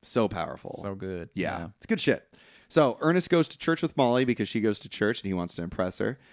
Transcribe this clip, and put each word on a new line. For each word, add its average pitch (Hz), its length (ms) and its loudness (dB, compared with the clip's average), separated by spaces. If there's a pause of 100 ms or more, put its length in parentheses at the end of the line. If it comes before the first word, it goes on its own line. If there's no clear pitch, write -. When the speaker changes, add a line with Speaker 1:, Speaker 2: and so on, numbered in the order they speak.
Speaker 1:
So 113 260 2
powerful. 80 540 -6
Speaker 2:
so 98 120 -6
good. 95 400 -8
Speaker 1:
Yeah. 76 240 -2
Speaker 2:
Yeah. 82 180 -10
Speaker 1:
It's - 100 -20
good 220 140 -2
shit. - 260 0 (420)
So 143 320 4
Ernest 170 300 2
goes 165 180 6
to - 100 -16
church 165 240 0
with 165 140 -4
Molly 127 280 4
because 117 240 0
she 117 140 -2
goes 107 180 2
to - 80 -14
church 107 320 0
and - 80 -12
he 95 60 -2
wants 87 200 -4
to 85 80 -6
impress 92 360 -4
her. 110 200 -4 (140)